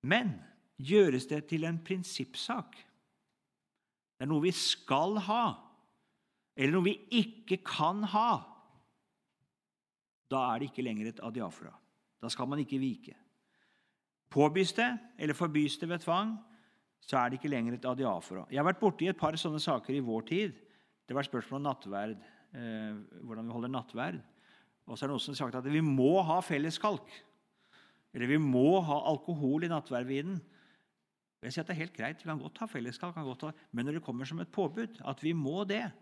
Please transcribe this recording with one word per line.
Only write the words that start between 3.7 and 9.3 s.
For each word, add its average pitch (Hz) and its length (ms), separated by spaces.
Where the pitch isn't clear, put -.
det 131 120
er - 40
noe 156 140
vi 180 100
skal 170 720
ha, 226 180
eller 139 200
noe 185 120
vi 208 80
ikke 190 460
kan 185 380
ha, 220 160